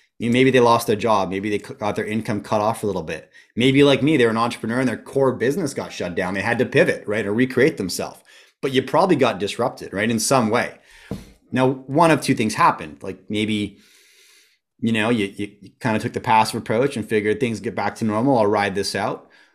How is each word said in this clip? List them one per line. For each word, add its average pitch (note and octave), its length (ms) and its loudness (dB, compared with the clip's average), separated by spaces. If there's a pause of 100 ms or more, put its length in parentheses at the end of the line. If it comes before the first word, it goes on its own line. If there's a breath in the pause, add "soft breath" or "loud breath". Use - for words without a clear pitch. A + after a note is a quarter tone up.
(180 loud breath)
mean, A#2 140 -2
maybe C3 180 6
they B2+ 100 6
lost A#2 260 4
their A2 100 0
job. G2+ 320 0
Maybe G2 220 -4
they G#2 80 -2
cu-, - 160 -12
got G#2 220 -4
their G#2+ 100 -4
income A2 340 -4
cut G#2 220 -2
off G#2+ 200 -2
a A2 40 -4
little F#2 160 -4
bit. D#2+ 280 -10 (240 soft breath)
Maybe C3+ 300 4
like C#3 180 4
me, D#3 140 2
they're A#2+ 140 4
an A2+ 80 0
entrepreneur A#2 400 -4
and C3 100 0
their A2 80 -2
core C3+ 360 0
business C3+ 420 -2
got F#2 180 -8
shut F2 220 -6
down. F#2 180 -2
They G2 80 -4
had A2+ 200 -2
to B2+ 40 4
pivot, C#3 420 2
right, G#2 200 -4
or G2+ 80 -2
recreate B2+ 420 2
themselves. F2+ 460 -8 (400 soft breath)
But C#3 100 -4
you C3 100 2
probably E3 340 2
got A#2 220 2
disrupted, G2+ 540 -6
right, G#2+ 180 -2
in A#2 80 0
some A#2 300 2
way. G2 300 -2 (760 loud breath)
Now, C3 160 2
one C#3 420 2
of C#3+ 120 2
two C3+ 120 0
things A2+ 200 0
happened. D2+ 480 0
Like, F#2 260 -12
maybe, G#2 500 -4 (1040 soft breath)
you A2+ 120 0
know, A2 180 2
you, A2 160 2 (100)
you, G2+ 240 -8
you - 100 -20 (100)
kinda A2 180 0
took A2 160 -6
the - 60 -4
passive A2+ 420 2
approach B2 340 0
and G#2+ 100 -6
figured G#2+ 320 0
things A2+ 220 -2
get G2 140 -8
back G#2 220 -4
to - 100 -4
normal. A#2 320 2
I'll G#2+ 80 4
ride G2+ 280 0
this G2 200 -4
out. G#2 340 -4 (260 soft breath)